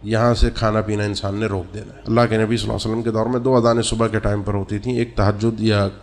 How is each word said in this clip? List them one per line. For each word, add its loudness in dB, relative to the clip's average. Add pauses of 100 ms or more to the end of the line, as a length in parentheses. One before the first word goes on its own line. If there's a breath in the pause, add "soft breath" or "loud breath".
यहाँ 2
से 2
खाना 0
पीना -2
इंसान -4
ने -2
रोक -4
देना -14
है। -20
अल्लाह 4
के 0
नबी 2
सल्लल्लाहु -4
अलैहि -4
वसल्लम -2
के -2
दौर 0
में -2
दो 4
अजानें 4
सुबह 0
के 0
टाइम -2
पर -4
होती -4
थीं, -4
एक -2
तहज्जुद 2
या 2 (120)